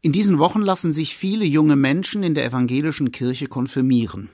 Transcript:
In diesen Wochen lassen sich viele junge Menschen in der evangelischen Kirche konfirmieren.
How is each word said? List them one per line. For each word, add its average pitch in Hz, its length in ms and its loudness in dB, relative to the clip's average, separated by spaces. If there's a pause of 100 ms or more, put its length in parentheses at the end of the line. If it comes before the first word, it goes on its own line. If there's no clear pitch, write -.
In 156 120 2
diesen 196 260 4
Wochen 175 220 2
lassen 185 320 0
sich 151 240 -4
viele 208 260 -2
junge 151 320 4
Menschen 151 480 0
in 170 100 0
der 143 120 -2
evangelischen 127 680 -2
Kirche 127 360 -6
konfirmieren. 123 880 -2